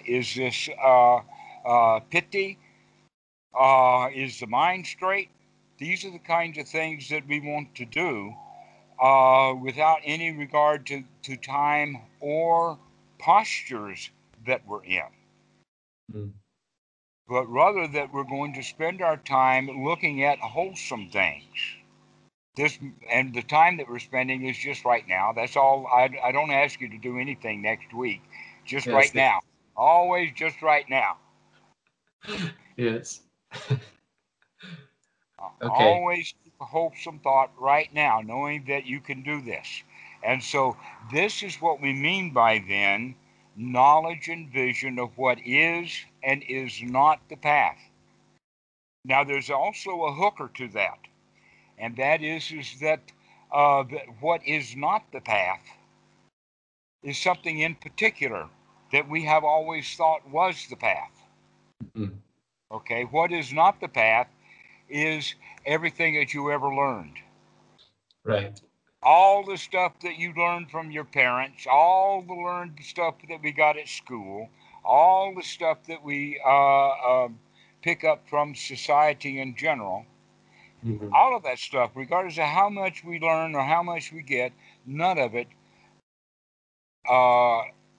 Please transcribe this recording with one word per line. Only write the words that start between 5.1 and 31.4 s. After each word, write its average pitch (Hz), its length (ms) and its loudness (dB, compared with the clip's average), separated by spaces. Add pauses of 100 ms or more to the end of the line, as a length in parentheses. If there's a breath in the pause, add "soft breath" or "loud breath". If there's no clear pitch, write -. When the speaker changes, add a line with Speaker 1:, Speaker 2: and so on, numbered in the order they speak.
Speaker 1:
These 185 280 -6
are 196 60 -14
the 175 80 -16
kinds 165 380 -2
of 147 100 -10
things 156 420 -6
that 147 180 -6
we 147 120 -4
want 147 360 -8
to 123 100 -12
do, 113 480 -4 (680 loud breath)
uh, 131 600 6
without 151 420 2
any 160 280 -4
regard 147 560 2
to, 139 160 -8 (200)
to 135 140 -12
time 143 600 -2 (220)
or 165 580 0 (420)
postures 127 880 0 (360)
that 123 220 -2
we're 101 160 -10
in. 90 200 -4 (1080)
Speaker 2:
Mm. 101 180 -12 (960)
Speaker 1:
But 123 200 -2
rather 165 400 2
that 143 260 -6
we're 139 100 -4
going 139 300 -8
to 131 100 -12
spend 175 380 -6
our 160 160 0
time 131 680 0
looking 151 380 -2
at 143 160 2
wholesome 127 720 -8
things. 80 340 -2 (1120)
This, 143 240 -2 (320)
and 127 240 0
the 120 80 -6
time 165 340 4
that 139 100 -10
we're 120 120 -10
spending 131 480 -4
is 123 100 -6
just 135 280 -8
right 117 220 2
now. 95 280 0
That's 120 200 -4
all. 135 380 4
I, 127 160 6 (140)
I 127 80 0
don't 147 180 -2
ask 139 320 0
you 123 80 -10
to 110 80 -16
do 123 220 -8
anything 123 420 -8
next 107 320 -6
week. 117 280 -6 (440 loud breath)
Just 131 220 -8
Speaker 2:
Yes, 123 80 2
Speaker 1:
right 135 100 6
Speaker 2:
yes. 143 80 -2
Speaker 1:
now. 131 260 2 (360)
Always 170 600 4
just 156 260 -6
right 151 280 2
now. 113 280 -2 (1120 loud breath)